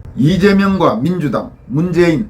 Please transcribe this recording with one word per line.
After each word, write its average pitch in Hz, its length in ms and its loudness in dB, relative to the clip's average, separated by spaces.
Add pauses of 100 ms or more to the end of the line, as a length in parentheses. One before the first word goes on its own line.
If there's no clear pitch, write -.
(160)
이재명과 185 800 2
민주당, 139 560 -4 (140)
문재인, 160 640 0